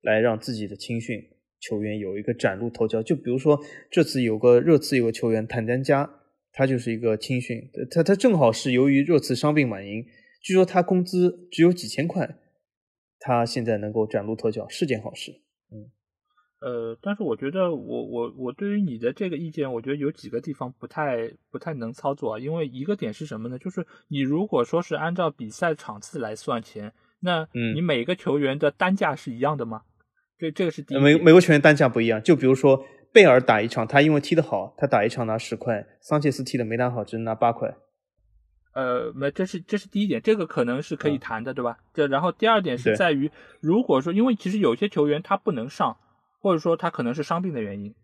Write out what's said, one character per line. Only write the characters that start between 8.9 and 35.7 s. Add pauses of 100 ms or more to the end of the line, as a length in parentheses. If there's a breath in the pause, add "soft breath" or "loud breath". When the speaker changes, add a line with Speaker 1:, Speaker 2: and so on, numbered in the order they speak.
Speaker 1:
热
刺
伤
病
满
营， (360 soft breath)
据
说
他
工
资
只
有
几
千
块， (840)
他
现
在
能
够
崭
露
头
角
是
件
好
事。 (400)
嗯。 (680)
Speaker 2:
呃，
但
是
我
觉
得
我，
我，
我
对
于
你
的
这
个
意
见，
我
觉
得
有
几
个
地
方
不
太， (200)
不
太
能
操
作
啊。
因
为
一
个
点
是
什
么
呢？
就
是 (220 soft breath)
你
如
果
说
是
按
照
比
赛
场
次
来
算
钱， (280)
那 (280)
你
每
个
球
员
的
单
价
是
一
样
的
吗？
Speaker 1:
嗯。 (460)
Speaker 2:
这，
这
个
是
第
一
点。
Speaker 1:
呃，
每，
每
个
球
员
单
价
不
一
样。
就
比
如
说 (300 loud breath)
贝
尔
打
一
场，
他
因
为
踢
得
好，
他
打
一
场
拿
十
块； (160 soft breath)